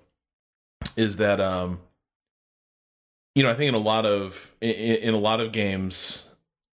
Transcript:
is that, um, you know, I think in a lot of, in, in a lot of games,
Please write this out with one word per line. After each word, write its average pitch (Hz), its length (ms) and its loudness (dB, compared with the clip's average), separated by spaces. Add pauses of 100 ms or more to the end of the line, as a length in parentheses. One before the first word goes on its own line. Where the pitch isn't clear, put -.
(960)
is 107 220 0
that, 101 240 2
um, 90 400 -2 (1500)
you 135 80 6
know, 123 80 4
I - 20 2
think 143 140 0
in 123 80 2
a 110 40 4
lot 107 260 2
of, 101 560 -2
in, 117 80 0
in 110 440 0
a 107 60 2
lot 110 220 2
of 113 100 -4
games, 95 760 -4 (480)